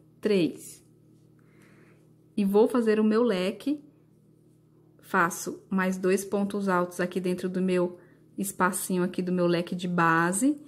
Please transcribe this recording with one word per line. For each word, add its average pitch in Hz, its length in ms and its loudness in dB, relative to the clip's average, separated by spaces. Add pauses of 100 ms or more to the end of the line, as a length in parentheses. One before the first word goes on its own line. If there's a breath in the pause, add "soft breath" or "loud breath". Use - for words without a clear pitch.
(200)
três. - 640 -2 (1500 soft breath)
E 214 80 0
vou 202 240 4
fazer 220 320 2
o 214 40 2
meu 214 180 4
leque, 202 600 -2 (1160)
faço - 720 -2
mais 185 280 0
dois 190 280 0
pontos 202 420 -4
altos 180 320 0
aqui 180 200 -4
dentro 180 280 -4
do 185 140 -4
meu 180 380 0 (380 loud breath)
espacinho 185 680 -2
aqui 185 180 -4
do 180 100 -4
meu 180 140 2
leque 170 300 0
de 180 120 -6
base, 175 800 2